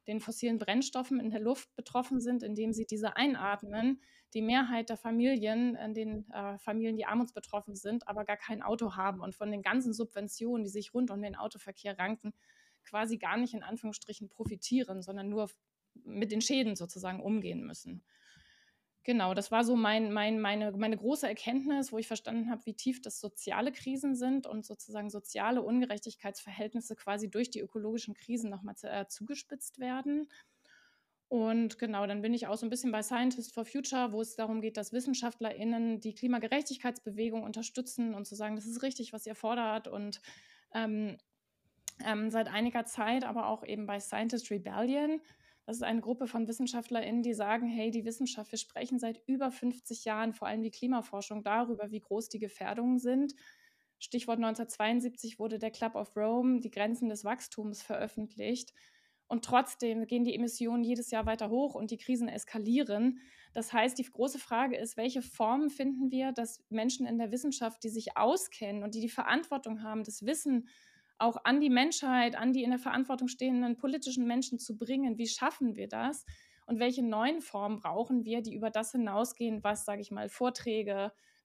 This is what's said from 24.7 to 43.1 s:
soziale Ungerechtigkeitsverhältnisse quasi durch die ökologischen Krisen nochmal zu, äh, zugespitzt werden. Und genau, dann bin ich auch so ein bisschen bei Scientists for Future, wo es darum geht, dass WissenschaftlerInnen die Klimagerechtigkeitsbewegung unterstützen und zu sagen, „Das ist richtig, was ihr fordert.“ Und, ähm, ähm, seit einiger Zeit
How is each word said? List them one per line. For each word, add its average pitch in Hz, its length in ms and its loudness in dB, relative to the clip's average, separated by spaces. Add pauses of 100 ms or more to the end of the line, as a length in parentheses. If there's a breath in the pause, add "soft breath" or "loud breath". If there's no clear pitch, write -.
soziale 208 520 0
Ungerechtigkeitsverhältnisse 214 1300 -2
quasi 208 340 -4
durch 233 180 0
die - 120 -6
ökologischen 214 540 -4
Krisen 226 360 -4
nochmal 196 240 -10
zu, 208 160 -10
äh, 202 160 -2
zugespitzt - 720 -10
werden. 262 480 -2 (1000 soft breath)
Und 226 500 2
genau, 208 300 0
dann 208 120 -2
bin 226 140 2
ich 226 140 -2
auch 208 80 0
so 233 100 -2
ein 220 40 0
bisschen 247 200 -2
bei 214 140 2
Scientists 247 480 0
for 233 120 -4
Future, 262 460 0
wo 214 100 -2
es 226 140 -4
darum 220 260 -2
geht, 220 160 -4
dass 208 160 -6
WissenschaftlerInnen 233 1080 0
die 220 140 -6
Klimagerechtigkeitsbewegung 233 1300 0
unterstützen 226 680 -4
und 202 140 -6
zu - 80 -12
sagen, 214 220 -2
„Das 214 100 -6
ist 233 160 -6
richtig, 262 300 -4
was 214 120 -10
ihr 220 120 -8
fordert.“ 226 500 0
Und, 208 340 -6 (540 loud breath)
ähm, 214 420 0 (880)
ähm, 214 260 0
seit 220 180 2
einiger 233 380 2
Zeit 233 360 0